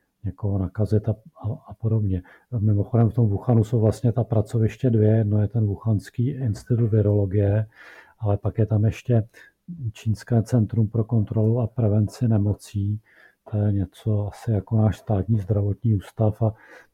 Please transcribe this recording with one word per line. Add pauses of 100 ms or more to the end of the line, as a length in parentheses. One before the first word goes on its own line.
(240)
někoho
nakazit
a,
a, (200)
a
podobně. (360)
Mimochodem
v
tom
Wuhanu
jsou
vlastně
ta
pracoviště
dvě.
Jedno
je
ten
Wuhanský
institut
virologie, (520)
ale
pak
je
tam
ještě (680)
Čínské
centrum
pro
kontrolu
a
prevenci
nemocí. (500)
To
je
něco
asi
jako
náš
státní
zdravotní
ústav
a (400)